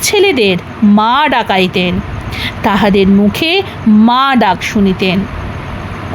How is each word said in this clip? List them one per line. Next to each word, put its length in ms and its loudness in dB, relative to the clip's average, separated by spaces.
ছেলেদের 540 2
মা 480 4
ডাকাইতেন, 680 0
তাহাদের 460 2
মুখে 540 2
মা 520 4
ডাক 240 2
শুনিতেন। 560 -2